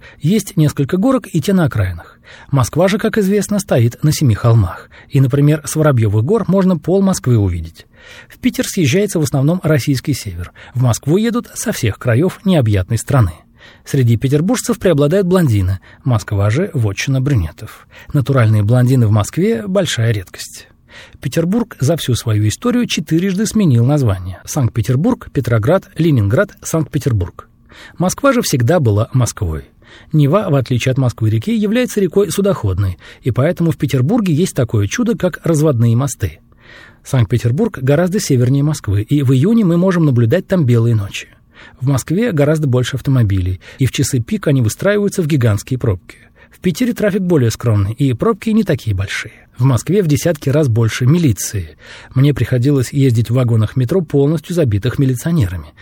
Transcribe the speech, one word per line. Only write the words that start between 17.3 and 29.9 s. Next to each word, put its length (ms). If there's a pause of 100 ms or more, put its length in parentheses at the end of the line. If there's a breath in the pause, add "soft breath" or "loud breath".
Натуральные 500
блондины 440
в 40
Москве — 560
большая 440
редкость. 560 (540 loud breath)
Петербург 580
за 180
всю 180
свою 320
историю 400
четырежды 580
сменил 400
название: 600
Санкт-Петербург, 840
Петроград, 680
Ленинград, 540 (100)
Санкт-Петербург. 880 (480 loud breath)
Москва 360
же 80
всегда 380
была 340
Москвой. 520 (460 loud breath)